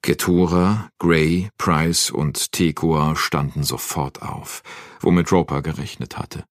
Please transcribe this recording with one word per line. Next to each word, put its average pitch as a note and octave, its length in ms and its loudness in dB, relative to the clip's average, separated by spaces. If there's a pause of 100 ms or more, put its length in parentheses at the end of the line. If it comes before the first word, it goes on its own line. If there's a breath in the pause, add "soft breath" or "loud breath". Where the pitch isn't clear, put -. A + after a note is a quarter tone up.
Keturah, F2+ 880 2 (100)
Gray, E2+ 580 2
Price E2 540 0
und - 420 -4
Tekoa D#2 640 2
standen D2 480 -2
sofort C2+ 580 -6
auf, - 420 -12 (380 loud breath)
womit F2 300 4
Roper D2+ 300 2
gerechnet - 560 -8
hatte. - 340 -12